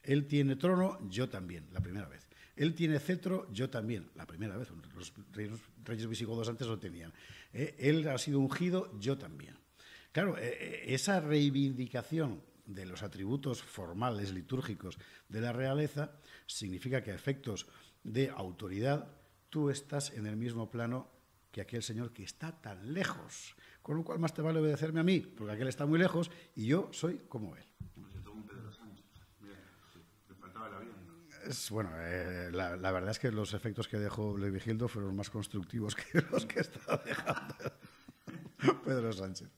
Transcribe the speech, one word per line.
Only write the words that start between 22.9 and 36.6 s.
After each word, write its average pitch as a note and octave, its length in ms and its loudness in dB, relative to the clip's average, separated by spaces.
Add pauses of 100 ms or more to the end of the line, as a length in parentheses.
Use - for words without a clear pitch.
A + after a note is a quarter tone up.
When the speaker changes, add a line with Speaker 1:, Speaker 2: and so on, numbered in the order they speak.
Speaker 1:
lejos. - 640 -4 (280)
Con - 140 0
lo E3 80 0
cual E3+ 140 -2
más E3 160 2
te D#3+ 80 -2
vale D#3+ 180 4
obedecerme D#3 400 4
a D#3+ 40 6
mí, F3+ 160 8
porque G#2+ 340 -6
aquel B2 140 0
está C#3+ 180 0
muy D#3 120 8
lejos E3+ 320 6 (240)
y A2 120 -2
yo D#3+ 260 6
soy E3+ 260 0 (100)
como G#2 280 -6
él. - 80 -20 (300)
Speaker 2:
Pues G2 200 -16
yo - 60 -8
tengo G#2 160 -12
un G#2+ 100 -12
Pedro G2+ 260 -12
Sánchez. G#2 340 -20 (340)
Mira, G2+ 140 -16 (380)
sí, E2+ 80 -20 (280)
le F#2+ 60 -20
faltaba G2 340 -12
el G2 60 -10
avión. A2 200 -12 (520)
Speaker 1:
Es, - 240 -4
bueno, G#2 260 0
eh, F2+ 560 -2
la, F2+ 240 0
la F#2 160 2
verdad F#2 180 2
es A2 80 -2
que B2+ 140 2
los G#2+ 220 0
efectos G#2+ 340 -2
que G#2+ 100 -2
dejó G#2 380 0
Leovigildo G2+ 520 0
fueron G2 280 -2
más G2+ 140 -2
constructivos G#2 680 -2
que - 240 4
<laughs> - 100 -2
los A#3 160 0
que - 140 -2